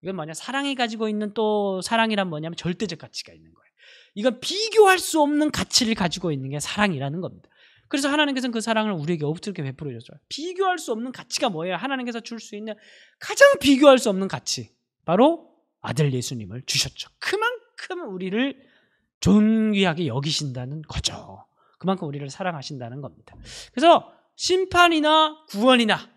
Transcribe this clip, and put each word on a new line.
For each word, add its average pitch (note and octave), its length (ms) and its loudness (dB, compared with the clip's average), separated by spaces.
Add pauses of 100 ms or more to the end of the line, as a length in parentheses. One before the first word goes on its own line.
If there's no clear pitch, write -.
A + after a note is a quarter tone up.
이건 F#3 140 -8
뭐냐? D#3+ 180 -8
사랑이 C#4 400 -6
가지고 A3+ 340 -4
있는 G#3 260 -6
또 G#3 480 0
사랑이란 A3 460 0
뭐냐면 D#3+ 280 -8
절대적 F3 440 -6
가치가 - 320 -16
있는 D#2+ 200 -20
거예요. - 160 -20 (460)
이건 A#3+ 260 0
비교할 G4+ 580 6
수 D#4+ 220 0
없는 D4 300 2
가치를 - 440 0
가지고 F3+ 380 -2
있는 C3+ 180 -6
게 C#3+ 100 -6
사랑이라는 D#3+ 600 -2
겁니다. - 280 -12 (400)
그래서 C#4+ 200 -2
하나님께서는 C4+ 440 0
그 A3+ 80 -4
사랑을 G#3+ 320 -2
우리에게 D#3 320 -2
없을게 E3+ 380 -6
베풀어 C3+ 360 -8
줬어요. A#2+ 200 -20 (100)
비교할 F4+ 500 -2
수 - 140 -6
없는 A#3 200 -6
가치가 - 360 -4
뭐예요? F3 280 -4
하나님께서 A#3+ 440 -6
줄 A#3 180 -12
수 - 160 -16
있는 G#3 200 -10 (440)
가장 C5 420 6
비교할 C4+ 380 8
수 A#3+ 120 0
없는 F#3+ 180 -2
가치, B2 420 -8 (340)
바로 C4 460 2 (300)
아들 C#3 320 0
예수님을 A#2+ 540 -8
주셨죠. - 420 -4 (100)
그만큼 F#4+ 960 -6
우리를 F#3+ 480 -2 (600)
존귀하게 G#3 840 4
여기신다는 C#3 760 -4
거죠. - 640 -10 (340)
그만큼 F#3 300 -4
우리를 C#3+ 200 -10
사랑하신다는 C#3 720 -8
겁니다. - 340 -18 (380)
그래서 D#4 400 4 (240)
심판이나 D#4+ 1120 2
구원이나 A3+ 680 2